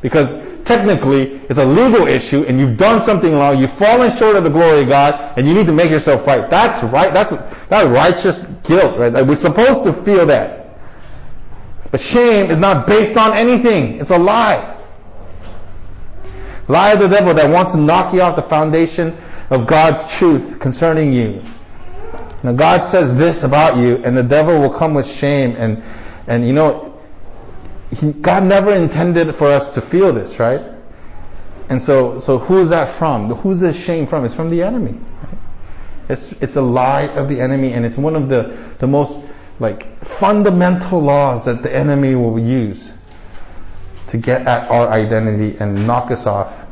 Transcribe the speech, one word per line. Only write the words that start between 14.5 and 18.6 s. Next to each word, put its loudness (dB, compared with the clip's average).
Lie 4
of 4
the 4
devil 4
that 4
wants 2
to 0
knock 2
you 2
off 2
the -4
foundation 0